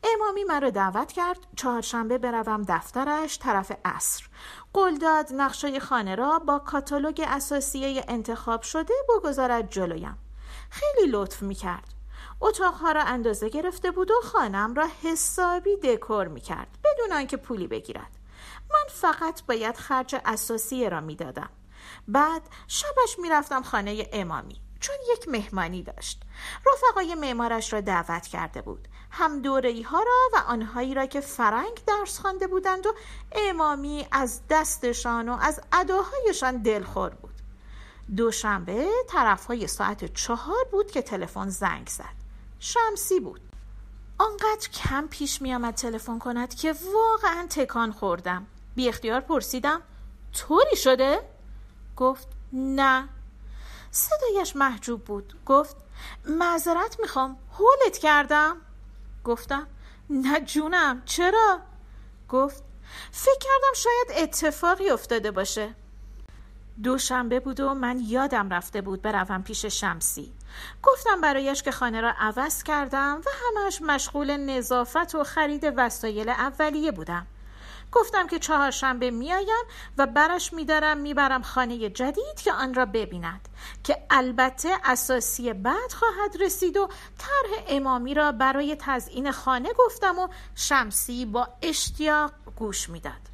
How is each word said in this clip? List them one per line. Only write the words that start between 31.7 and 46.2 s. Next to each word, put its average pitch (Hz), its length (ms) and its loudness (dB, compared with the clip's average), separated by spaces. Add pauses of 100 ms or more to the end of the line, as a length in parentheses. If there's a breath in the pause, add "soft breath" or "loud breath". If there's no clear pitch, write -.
درس 415 320 0
خوانده 381 280 -2
بودند 381 400 0
و 440 80 2 (380 loud breath)
امامی 294 800 0
از 269 280 0 (100)
دستشان 240 760 0
و 240 120 -4
از 302 200 0 (120)
اداهایشان 370 880 0
دلخور 190 480 0
بود. - 240 -18 (840 loud breath)
دوشنبه 214 720 0 (200)
طرفهای 233 580 2
ساعت 202 480 -4
چهار 302 580 -2
بود 403 180 2
که 269 120 -2
تلفن 190 460 -6
زنگ 185 400 -4
زد. - 340 -12 (360 soft breath)
شمسی 427 600 0
بود. - 200 -10 (800)
آنقدر 427 500 0
کم 285 380 -2
پیش - 360 -6
می‌آمد 240 320 -2
تلفن 226 440 -6
کند 240 360 -4